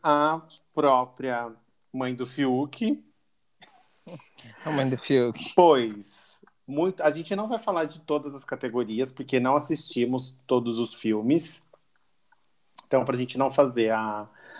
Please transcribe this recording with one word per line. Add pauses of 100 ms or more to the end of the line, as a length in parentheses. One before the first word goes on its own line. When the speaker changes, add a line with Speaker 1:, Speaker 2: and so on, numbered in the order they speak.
Speaker 1:
a (340)
própria (440)
Mãe
do
Fiuk. (1600)
Speaker 2:
A
Mãe
do
Fiuk.
Speaker 1:
Pois, (300)
muito,
a
gente
não
vai
falar
de
todas
as
categorias,
porque
não
assistimos
todos
os
filmes. (1200)
Então,
pra
gente
não
fazer
a, (320)